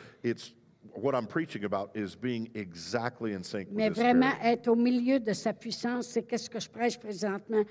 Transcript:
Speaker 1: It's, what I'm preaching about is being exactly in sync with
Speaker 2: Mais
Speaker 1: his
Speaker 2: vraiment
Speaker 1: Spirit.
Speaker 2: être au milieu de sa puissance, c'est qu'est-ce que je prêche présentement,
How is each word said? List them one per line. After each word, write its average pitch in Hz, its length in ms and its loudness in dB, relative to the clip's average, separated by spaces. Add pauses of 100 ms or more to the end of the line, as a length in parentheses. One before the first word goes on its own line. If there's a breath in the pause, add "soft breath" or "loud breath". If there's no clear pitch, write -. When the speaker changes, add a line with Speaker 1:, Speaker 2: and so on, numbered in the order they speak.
(220 loud breath)
Speaker 1:
It's, - 300 -2 (420)
what 131 200 0
I'm 120 120 2
preaching 117 380 -2
about 101 300 -2
is 101 200 -4
being 117 400 -2
exactly 107 760 -4
in 95 100 -4
sync 95 260 -6
with 202 100 -8
Speaker 2:
Mais 220 100 4
Speaker 1:
his 208 80 -2
Speaker 2:
vraiment 247 360 6
Speaker 1:
Spirit. 233 260 2
Speaker 2:
être 240 100 -2
au 233 80 6
milieu 247 440 4
de 214 120 0
sa 165 220 0
puissance, 240 540 -4
c'est 226 160 -2
qu'est-ce 226 260 -4
que 226 100 -6
je - 80 -8
prêche 233 300 0
présentement, 208 720 0